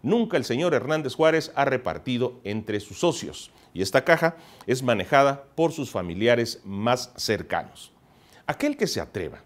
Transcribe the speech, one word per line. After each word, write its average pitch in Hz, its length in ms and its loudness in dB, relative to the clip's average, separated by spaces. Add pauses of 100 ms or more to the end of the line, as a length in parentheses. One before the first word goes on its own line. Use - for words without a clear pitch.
nunca 214 340 0
el 120 60 0
señor 151 320 0
Hernández 139 400 -2
Juárez 160 400 2
ha 139 100 2
repartido 123 760 -2
entre 104 360 -4
sus - 200 -12
socios. 127 500 -2 (240)
Y 90 80 -6
esta 131 220 4
caja 165 320 4 (320)
es 127 160 0
manejada 139 640 4 (100)
por 160 160 2
sus 131 180 -8
familiares 110 720 0
más 110 520 -2
cercanos. - 760 -6 (540)
Aquel 285 320 -2
que 208 80 0
se - 160 -4
atreva 80 440 -8